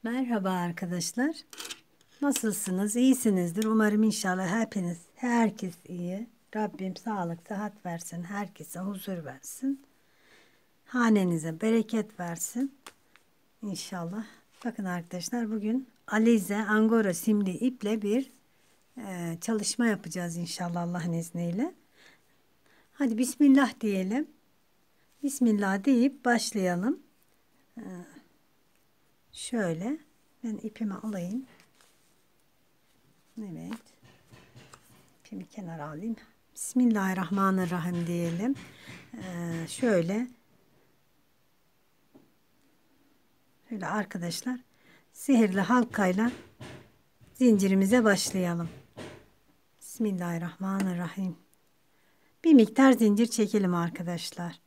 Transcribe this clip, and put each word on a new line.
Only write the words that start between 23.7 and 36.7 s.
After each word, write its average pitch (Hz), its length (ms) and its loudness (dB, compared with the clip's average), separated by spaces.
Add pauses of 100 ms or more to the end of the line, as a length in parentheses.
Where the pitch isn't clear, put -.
diyelim. 202 460 0 (960)
Bismillah 202 640 2
deyip 262 400 4
başlayalım. 214 760 0 (760)
Ee, 226 40 -16 (1500)
şöyle 208 680 -4 (460)
ben 220 200 -6
ipimi 214 300 -6
alayım. 202 520 -8 (1900)
Evet. 185 420 -12 (1400)
İpimi 190 260 -14
kenara 165 440 -12
alayım. 202 260 -8 (400)
Bismillahirrahmanirrahim 190 1500 0